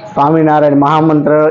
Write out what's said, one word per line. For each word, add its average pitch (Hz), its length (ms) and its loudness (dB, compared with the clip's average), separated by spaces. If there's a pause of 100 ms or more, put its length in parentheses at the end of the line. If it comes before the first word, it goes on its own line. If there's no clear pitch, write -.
(120)
સ્વામિનારાયણ 151 720 0
મહામંત્ર 151 500 0 (180)